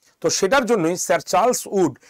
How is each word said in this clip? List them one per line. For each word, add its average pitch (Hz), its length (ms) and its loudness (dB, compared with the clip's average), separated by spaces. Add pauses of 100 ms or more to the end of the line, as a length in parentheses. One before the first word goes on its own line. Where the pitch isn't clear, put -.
(220)
তো 165 80 0
সেটার 208 360 0
জন্যই 180 320 0
স্যার 170 220 -2
চার্লস 202 480 0
উড 175 320 0 (100)